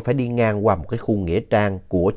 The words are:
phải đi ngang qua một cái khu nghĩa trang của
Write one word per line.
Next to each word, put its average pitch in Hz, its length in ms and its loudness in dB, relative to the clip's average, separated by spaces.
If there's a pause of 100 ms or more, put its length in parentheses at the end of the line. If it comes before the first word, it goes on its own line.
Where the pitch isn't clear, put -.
phải 123 80 0
đi 131 140 0
ngang 110 380 0
qua 104 100 4
một 80 140 -8
cái 117 80 -4
khu 110 180 -2
nghĩa 92 240 0
trang 104 480 0
của 92 300 2